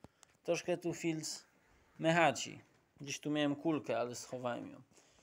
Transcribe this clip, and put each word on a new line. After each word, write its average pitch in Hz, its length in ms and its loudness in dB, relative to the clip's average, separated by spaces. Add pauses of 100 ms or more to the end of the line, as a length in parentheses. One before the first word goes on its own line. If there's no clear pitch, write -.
(420)
troszkę 170 360 0
tu 170 160 -4
filc 160 520 -4 (520)
mechaci. 151 640 4 (400)
Gdzieś 139 200 -8
tu 147 100 -4
miałem 147 260 2
kulkę, 143 420 0
ale 123 160 -2
schowałem 120 560 -6
ją. - 120 -18 (400)